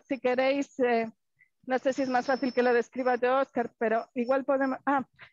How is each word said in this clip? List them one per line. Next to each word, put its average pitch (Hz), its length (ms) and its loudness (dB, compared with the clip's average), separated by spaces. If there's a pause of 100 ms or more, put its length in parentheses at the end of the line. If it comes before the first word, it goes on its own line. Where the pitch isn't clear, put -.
si 269 140 -6
queréis, 262 580 0
eh, 233 320 2 (560)
no 254 120 -2
sé 262 160 0
si 285 80 -2
es 262 60 0
más 247 180 0
fácil 262 260 0
que 247 100 2
lo 247 100 2
describa 247 440 0
yo, 247 240 0
Óscar, 262 380 -4
pero 226 360 -2
igual 262 300 0
podemos, 269 420 0
ah, 277 180 0 (280)